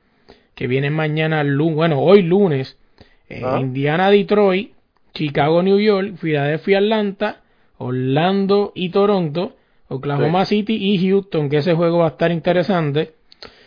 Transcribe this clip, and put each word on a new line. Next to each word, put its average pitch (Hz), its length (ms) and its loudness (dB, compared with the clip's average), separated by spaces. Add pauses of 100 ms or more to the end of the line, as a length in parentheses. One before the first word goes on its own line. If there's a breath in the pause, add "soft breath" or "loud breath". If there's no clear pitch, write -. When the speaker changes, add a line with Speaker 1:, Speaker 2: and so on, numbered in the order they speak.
(540 soft breath)
Speaker 1:
que - 120 -8
vienen 135 260 -2
mañana 156 520 0
lu-, 143 260 0
bueno, 156 300 0
hoy 190 220 6
lunes. 165 560 0 (500 soft breath)
Eh, 113 160 -12
Speaker 2:
Ajá. 131 160 -2
Speaker 1:
Indiana, 143 500 0
Detroit, 202 640 2 (420)
Chicago, 156 480 0
New 196 160 2
York, 202 380 0
Filadelfia, 156 640 -2
Atlanta, 208 600 -2 (380)
Orlando 180 960 0
y 180 160 -6
Toronto, 190 680 0 (320)
Oklahoma 143 560 -2
Speaker 2:
Sí. 208 120 0
Speaker 1:
City 214 200 -2
y 190 340 0
Houston, 185 400 0
que 151 80 0
ese 165 160 0
juego 170 240 0
va 170 80 2
a 156 40 -2
estar 170 220 -2
interesante. 170 840 -2 (520 loud breath)